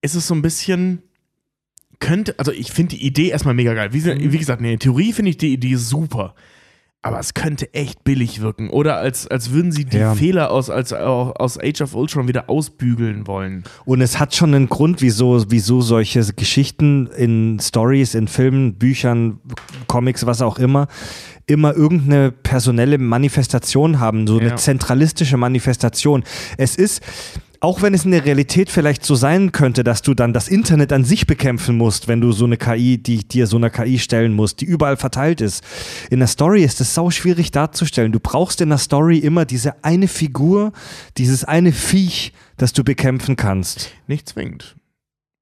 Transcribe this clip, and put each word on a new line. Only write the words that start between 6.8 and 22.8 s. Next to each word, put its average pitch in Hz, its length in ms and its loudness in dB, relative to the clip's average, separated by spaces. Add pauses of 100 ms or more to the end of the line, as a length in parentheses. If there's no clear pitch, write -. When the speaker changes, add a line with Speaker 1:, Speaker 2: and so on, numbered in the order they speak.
Speaker 1:
Aber 113 140 -6
es 120 160 -10
könnte 147 400 -6
echt 143 300 -8
billig 120 380 -2
wirken. 110 280 -6
Oder 147 280 0
als, 123 280 -6
als 120 240 -6
würden 165 220 0
sie 147 120 -4
die 120 120 -2
Speaker 3:
Ja. 110 180 2
Speaker 1:
Fehler 160 380 0
aus, 127 180 -2
als, 123 220 -4
aus 123 680 -4
Age 147 220 -4
of 139 160 -6
Ultron 131 320 -2
wieder 123 200 -4
ausbügeln 117 760 -2
wollen. 95 380 -8 (200)
Speaker 3:
Und 131 180 2
es - 180 0
hat 143 160 -2
schon 156 180 4
einen 135 140 4
Grund, 156 340 0
wieso, 120 460 4
wieso 117 320 2
solche 117 420 2 (100)
Geschichten 139 760 0
in 113 520 0
Stories, 123 540 2
in 110 140 0
Filmen, 131 460 2
Büchern, 117 680 0 (480)
Comics, 123 380 -2
was 120 160 0
auch 117 180 -2
immer, 139 260 2 (600)
immer 147 280 4
irgendeine 147 560 4
personelle 123 680 0